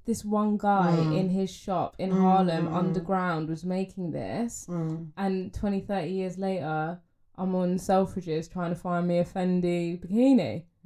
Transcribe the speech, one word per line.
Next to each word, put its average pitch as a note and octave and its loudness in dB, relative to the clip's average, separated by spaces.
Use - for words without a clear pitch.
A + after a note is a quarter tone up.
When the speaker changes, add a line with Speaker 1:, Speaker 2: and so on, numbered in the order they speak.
Speaker 1:
this A3+ -4
one G#3 2
guy G3 4
Speaker 2:
Mm. D#3+ 2
Speaker 1:
in F#3+ 2
his F#3+ 0
shop - -4
in F#3 -4
Harlem F#3 4
Speaker 2:
Mm. D#3 -2
Speaker 1:
underground F3 0
was E3 -6
making F#3 -4
this, C#3 -6
Speaker 2:
Mm. D#3+ -4
Speaker 1:
and F#3+ -2
twenty, G3 -2
thirty F#3+ -4
years F#3 -4
later, F3 -4
I'm F#3 -2
on F3+ 2
Selfridges F3+ 0
trying F3 -4
to F3 -2
find F3 -2
me F3 2
a F3 2
Fendi F3 0
bikini." F#3 4